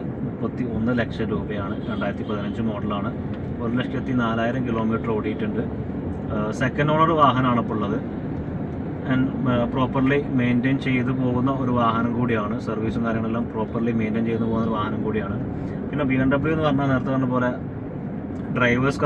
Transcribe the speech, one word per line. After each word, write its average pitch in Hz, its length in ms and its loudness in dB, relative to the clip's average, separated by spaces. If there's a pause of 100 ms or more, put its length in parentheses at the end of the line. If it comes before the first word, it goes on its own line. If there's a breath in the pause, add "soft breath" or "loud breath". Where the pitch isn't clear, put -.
(240)
മുപ്പത്തി 123 400 -4 (120)
ഒന്ന് 113 240 0
ലക്ഷം 110 320 -2
രൂപയാണ്. 101 420 -4 (160)
രണ്ടായിരത്തി 101 400 -2
പതിനഞ്ച് 104 380 -2
മോഡലാണ്. 104 420 -2 (520)
ഒരു 117 180 0
ലക്ഷത്തി 131 320 -2 (100)
നാലായിരം 113 440 0
കിലോമീറ്റർ 113 480 0
ഓടിയിട്ടുണ്ട്. 104 480 0 (680)
ആ, - 40 -2 (240)
സെക്കൻഡ് 147 340 2
ഓണർ 160 160 6 (120)
വാഹനമാണ് 127 420 4
ഇപ്പോൾ 110 140 -2
ഉള്ളത്. 101 200 0 (1120)
And, 131 120 2 (280)
ആ, - 20 2 (200)
പ്രോപ്പർലി 135 440 2 (220)
മെയിൻറ്റെയിൻ 123 360 4 (100)
ചെയ്തു 127 260 2 (100)
പോകുന്ന 123 280 2 (120)
ഒരു 123 180 0
വാഹനം 117 380 2
കൂടിയാണ്. 113 380 0 (120)
സർവീസും 110 380 -2
കാര്യങ്ങളെല്ലാം 113 480 0
പ്രോപ്പർലി 113 460 -2
മെയിൻറ്റെയിൻ 110 300 0
ചെയ്തു 113 180 0
പോകുന്ന 113 200 2
ഒരു 113 100 0
വാഹനം 107 280 -2
കൂടിയാണ്. - 300 -2 (540 loud breath)
പിന്നെ 143 200 0
ബി 131 140 2
എം 131 100 4
ഡബ്ല്യു 143 220 2
എന്ന് 156 120 2
പറഞ്ഞാൽ 139 240 2
നേരത്തെ 131 220 2
പറഞ്ഞ 131 220 2
പോലെ 123 140 2 (1080)
ഡ്രൈവേഴ്സ് 123 500 4